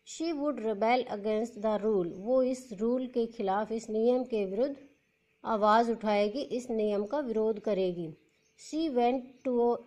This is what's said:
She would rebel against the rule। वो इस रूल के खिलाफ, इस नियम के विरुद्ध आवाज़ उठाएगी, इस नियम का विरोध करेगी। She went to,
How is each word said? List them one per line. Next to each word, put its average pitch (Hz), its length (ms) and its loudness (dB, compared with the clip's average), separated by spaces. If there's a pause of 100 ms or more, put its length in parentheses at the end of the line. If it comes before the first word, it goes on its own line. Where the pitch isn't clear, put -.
She 330 320 -4
would 285 200 -2
rebel 220 480 0
against 214 460 -2
the 214 280 0
rule। 196 340 2
वो 247 280 2
इस 254 300 -4
रूल 240 340 0
के 240 180 -2
खिलाफ, 214 460 -2
इस 220 180 -6
नियम 240 340 2
के 226 220 -2
विरुद्ध 240 300 -2 (680)
आवाज़ 226 460 4
उठाएगी, 214 500 0
इस 247 280 -6
नियम 214 360 0
का 285 140 -2
विरोध 220 400 0
करेगी। 180 540 -2 (560)
She 302 260 -2
went 247 260 2 (260)
to, 240 400 2